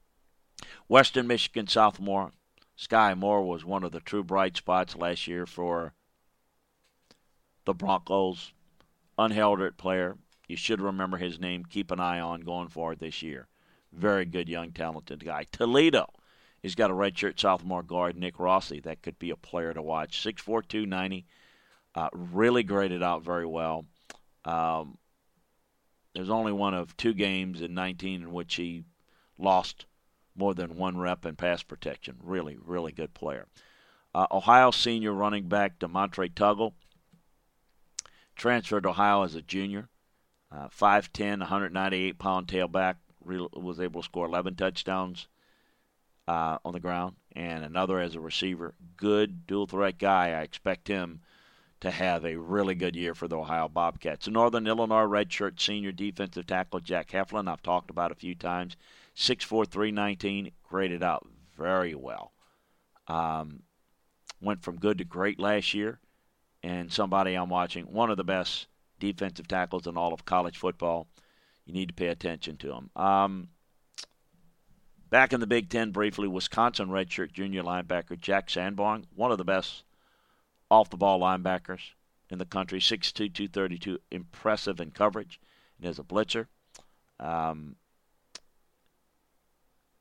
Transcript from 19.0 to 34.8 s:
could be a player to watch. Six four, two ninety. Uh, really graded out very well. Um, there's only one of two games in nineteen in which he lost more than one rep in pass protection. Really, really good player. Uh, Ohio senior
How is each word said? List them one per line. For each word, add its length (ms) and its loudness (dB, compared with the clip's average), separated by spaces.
could 160 -10
be 100 -6
a 60 -4
player 360 -4
to 120 -8
watch. 360 -4
Six 220 -6
four, 220 -2
two 240 -4
ninety. 400 -4
Uh, 180 -2
really 520 2
graded 400 0
out 200 0
very 220 -2
well. 400 -4
Um, 520 -2
there's 160 -4
only 200 0
one 220 0
of 240 -6
two 160 2
games 480 -2
in 140 -8
nineteen 480 -6
in 80 -12
which 240 -6
he 280 -6
lost 480 2
more 200 2
than 200 -6
one 220 -2
rep 260 -2
in 120 -6
pass 260 0
protection. 640 -12
Really, 360 -6
really 340 -6
good 200 -8
player. 320 -8
Uh, 160 4
Ohio 400 10
senior 420 0